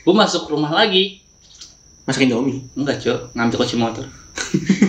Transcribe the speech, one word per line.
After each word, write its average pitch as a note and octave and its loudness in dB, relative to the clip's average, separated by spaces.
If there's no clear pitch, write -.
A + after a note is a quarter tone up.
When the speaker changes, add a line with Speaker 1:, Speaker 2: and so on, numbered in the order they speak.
Speaker 1:
gua F3+ 4
masuk F3+ 2
rumah D3+ -2
lagi. G3 0
Speaker 2:
Masak C3+ 0
Indomie? B2 -2
Speaker 1:
Enggak, C3 -4
Cok. - -4
Ngambil A#2+ 0
kunci B2 -2
motor. A2+ -2